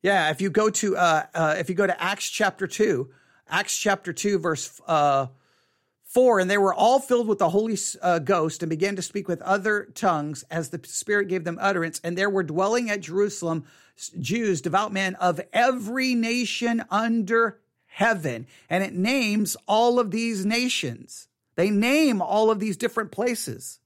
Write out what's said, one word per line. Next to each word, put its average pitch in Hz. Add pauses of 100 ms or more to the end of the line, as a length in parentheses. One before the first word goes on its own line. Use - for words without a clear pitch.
Yeah, 180
if 156
you 196
go 214
to, 208
uh, 160 (120)
uh, 160
if 170
you 180
go 196
to 180
Acts 196
chapter 190
two, 135 (400)
Acts 190
chapter 196
two, 202
verse, 160
uh, 143 (760)
four, 247
"And 185
they 208
were 190
all 247
filled 240
with 208
the 180
Holy 214
S-, -
uh, 180
Ghost 160
and 170
began 185
to 185
speak 202
with 170
other 208
tongues 151
as 160
the 156
Spirit 202
gave 180
them 170
utterance. 175
And 170
there 196
were 190
dwelling 196
at 208
Jerusalem 165 (320)
s-, - (100)
Jews, 185
devout 196
men 190
of 180 (140)
every 254
nation 233
under 226 (280)
heaven." 156 (220)
And 185
it -
names 214 (100)
all 240
of 226
these 220
nations. 226 (260)
They 185
name 240
all 220
of 214
these 208
different 226
places. -